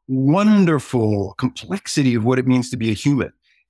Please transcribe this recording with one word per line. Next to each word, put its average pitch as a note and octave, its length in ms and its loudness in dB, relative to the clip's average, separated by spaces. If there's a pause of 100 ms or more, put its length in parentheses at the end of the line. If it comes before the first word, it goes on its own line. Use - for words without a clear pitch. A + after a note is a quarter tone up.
wonderful C3+ 1300 2
complexity C3 760 -2
of G#2+ 100 -2
what B2+ 140 2
it B2+ 80 -2
means B2+ 240 0
to B2 60 -6
be A2 140 -2
a G#2+ 40 -2
human. C3 380 -2 (380)